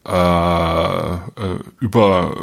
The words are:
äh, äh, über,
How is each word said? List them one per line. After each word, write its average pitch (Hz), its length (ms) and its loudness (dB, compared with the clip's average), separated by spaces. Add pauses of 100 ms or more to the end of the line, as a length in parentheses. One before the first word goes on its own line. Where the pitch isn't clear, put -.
äh, 85 1080 0
äh, 87 60 -6 (600)
über, 95 640 2